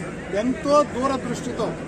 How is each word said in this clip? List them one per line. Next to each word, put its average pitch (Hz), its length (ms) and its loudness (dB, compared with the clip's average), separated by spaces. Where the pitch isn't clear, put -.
ఎంతో 254 400 2
దూరదృష్టితో 247 800 -2